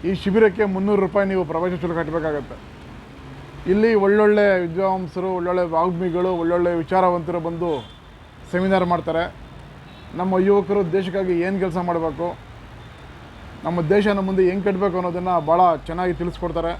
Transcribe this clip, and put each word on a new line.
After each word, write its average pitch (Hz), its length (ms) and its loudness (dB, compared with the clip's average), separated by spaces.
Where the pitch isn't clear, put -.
ಈ - 20 0
ಶಿಬಿರಕ್ಕೆ 214 440 4
ಮುನ್ನೂರು 196 320 2
ರೂಪಾಯಿ 196 240 2
ನೀವು 190 200 0
ಪ್ರವೇಶ 175 300 0
ಶುಲ್ಕ 170 180 -2
ಕಟ್ಟಬೇಕಾಗತ್ತೆ. 156 580 -2
ಇಲ್ಲಿ 214 180 4
ಒಳ್ಳೊಳ್ಳೆ 208 400 6
ವಿದ್ವಾಂಸರು, 185 760 -2
ಒಳ್ಳೊಳ್ಳೆ 180 260 0
ವಾಗ್ಮಿಗಳು, 180 560 0
ಒಳ್ಳೊಳ್ಳೆ 175 280 2
ವಿಚಾರವಂತರು 175 640 0
ಬಂದು 170 240 -4
ಸೆಮಿನಾರ್ 185 400 2
ಮಾಡ್ತಾರೆ. 165 320 0
ನಮ್ಮ 185 120 0
ಯುವಕರು 202 340 4
ದೇಶಕ್ಕಾಗಿ 185 400 0
ಏನು 196 180 -2
ಕೆಲಸ 180 140 -2
ಮಾಡಬೇಕು, 165 400 -2
ನಮ್ಮ 175 120 -2
ದೇಶನ 202 360 4
ಮುಂದೆ 190 220 2
ಹೆಂಗೆ 190 180 -4
ಕಟ್ಟಬೇಕು 185 320 0
ಅನ್ನೋದನ್ನು 180 340 -2
ಭಾಳ 175 100 6
ಚೆನ್ನಾಗಿ 180 340 -2
ತಿಳಿಸ್ಕೊಡ್ತಾರೆ. 170 580 -4